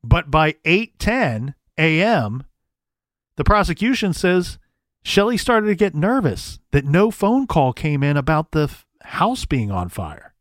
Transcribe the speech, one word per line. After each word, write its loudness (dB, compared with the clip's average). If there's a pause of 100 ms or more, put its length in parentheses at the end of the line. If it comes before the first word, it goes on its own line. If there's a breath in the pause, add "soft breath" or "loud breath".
But 2
by 2
eight 0
ten -2 (240)
A 2
M, -2 (920)
the -4
prosecution 2
says 0 (460)
Shelley 2
started 2
to 2
get 0
nervous -2 (140)
that 2
no 4
phone 0
call 2
came -2
in 0
about -2
the 0
f-, -10 (160)
house -4
being -2
on -4
fire. -12